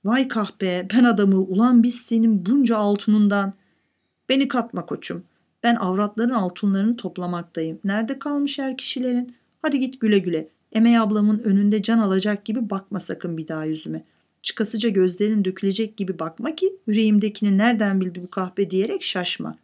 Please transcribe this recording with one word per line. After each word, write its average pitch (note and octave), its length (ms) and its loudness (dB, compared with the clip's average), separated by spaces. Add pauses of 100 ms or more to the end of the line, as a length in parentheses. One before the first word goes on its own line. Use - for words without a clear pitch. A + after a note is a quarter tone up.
Vay B3+ 240 0
kahpe, F#3+ 640 -4
ben B3 100 6
adamı, G3 360 4
ulan A3+ 420 4
biz A#3+ 120 2
senin A3 520 0
bunca A#3 300 2
altınından. G3+ 760 2 (760)
Beni C4+ 200 2
katma A3+ 380 -4
koçum. E3+ 380 -8 (380)
Ben A#3+ 120 4
avratların G#3 560 0
altınlarını G3+ 680 0
toplamaktayım. E3+ 880 -8
Nerede A3 340 -4
kalmış C#4+ 400 -4
er C4+ 180 -6
kişilerin? B3 580 -4 (280)
Hadi C#4+ 180 0
git C4 200 -6
güle G#3 180 4
güle. E3 300 -2 (240)
Emey A#3 260 4
ablamın G#3+ 400 2
önünde G3+ 440 2
can A3+ 160 0
alacak G3+ 460 0
gibi A3 260 -4
bakma F#3+ 300 -6
sakın E3+ 360 -8
bir D#3 120 -10
daha D#3 160 -6
yüzüme. D#3 400 -8 (380)
Çıkasıca A3 460 -4
gözlerin G3 560 2
dökülecek G3 520 -2
gibi F3+ 220 -6
bakma G#3+ 360 -8
ki F#4+ 220 -2 (100)
yüreğimdekini G#3 720 2
nereden G#3 420 2
bildi F3+ 220 -6
bu F3+ 80 -16
kahpe F#3 400 -4
diyerek G#3 320 -2
şaşma. E3 600 -6